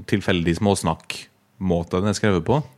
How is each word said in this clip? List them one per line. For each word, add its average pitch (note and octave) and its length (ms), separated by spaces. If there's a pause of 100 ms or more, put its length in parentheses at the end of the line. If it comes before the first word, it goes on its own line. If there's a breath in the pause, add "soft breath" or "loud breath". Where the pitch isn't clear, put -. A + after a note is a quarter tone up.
tilfeldig F2+ 500
småsnakk-måte F2+ 1400
den G#2 80
er G2 80
skrevet F#2 300
på. C3+ 140 (160)